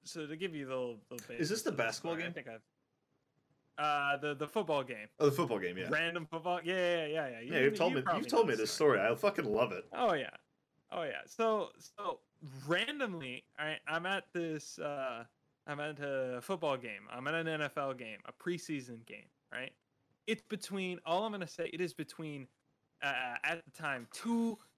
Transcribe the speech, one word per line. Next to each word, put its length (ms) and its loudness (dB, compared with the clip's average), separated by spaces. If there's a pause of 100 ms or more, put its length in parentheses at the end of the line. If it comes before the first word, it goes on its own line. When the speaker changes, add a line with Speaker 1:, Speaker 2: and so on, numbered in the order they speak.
Speaker 1:
so 220 -8
to 120 -6
give 180 -4
you 100 -4
the 100 -4
little, 240 -2 (120)
little 240 -10
Speaker 2:
Is 140 0
this 140 0
the 80 0
Speaker 1:
basis 20 2
of 40 -8
Speaker 2:
basketball 360 0
Speaker 1:
story, 100 -4
I 40 -4
Speaker 2:
game? 60 -6
Speaker 1:
think 140 -10
I've, 140 -12 (1160)
uh, 400 2
the, 180 -2
the 120 -4
football 360 2
game. 240 -8 (120)
Speaker 2:
Oh, 60 8
the 60 10
football 280 2
game, 180 -2
yeah. 120 -4
Speaker 1:
Random 360 0
football, 380 -2
yeah, 120 0
yeah, 300 2
yeah, 240 0
yeah. 120 -8
You, 120 -6
Speaker 2:
Yeah, 60 6
you've 180 8
told 140 4
Speaker 1:
you 60 2
Speaker 2:
me, 40 0
Speaker 1:
probably 200 2
Speaker 2:
you've 100 -4
told 140 8
Speaker 1:
know 60 2
Speaker 2:
me 40 4
Speaker 1:
the 80 2
Speaker 2:
this 80 0
Speaker 1:
story. 260 8
Speaker 2:
story. 140 6
I 40 2
fucking 380 2
love 200 4
it. 200 -8
Speaker 1:
Oh 200 4
yeah, 160 -2 (600)
oh 120 -2
yeah. 240 -4
So, 500 2
so 420 -6 (480)
randomly, 760 0 (140)
I, 200 -2 (100)
I'm 180 0
at 280 0
this, 460 -2
uh, 440 -4 (440)
I'm 140 -4
at 180 -6
a 420 -2
football 360 0
game. 340 -8
I'm 160 -6
at 80 0
an 120 0
N 140 2
F 160 -2
L 160 0
game, 320 -10
a 80 -12
preseason 720 -6
game, 220 -16 (240)
right? 200 -6 (560)
It's 160 0
between, 640 -4
all 200 2
I'm 60 -2
gonna 160 -4
say, 260 -6
it 80 -2
is 120 -2
between, 540 -8 (560)
uh, 400 0
at 220 -2
the 60 -20
time, 420 -4
two 440 0 (200)